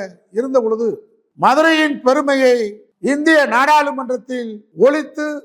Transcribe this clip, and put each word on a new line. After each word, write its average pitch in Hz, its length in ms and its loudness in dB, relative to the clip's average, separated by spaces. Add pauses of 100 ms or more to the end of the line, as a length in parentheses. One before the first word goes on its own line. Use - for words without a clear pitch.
(380)
இருந்த 262 260 -2
பொழுது 220 220 -2 (520)
மதுரையின் 302 580 2 (100)
பெருமையை 269 480 2 (580)
இந்திய 302 260 2 (160)
நாடாளுமன்றத்தில் 254 960 -2 (340)
ஒலித்து 302 420 0 (180)